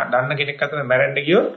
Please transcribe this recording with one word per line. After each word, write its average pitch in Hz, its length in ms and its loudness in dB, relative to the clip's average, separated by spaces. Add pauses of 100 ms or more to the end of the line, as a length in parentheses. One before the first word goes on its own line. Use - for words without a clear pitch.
දන්න 131 300 0
කෙනෙක් 143 260 -4
අතර 147 200 -4
මැරෙන්න 135 340 2
ගියොත් 175 400 2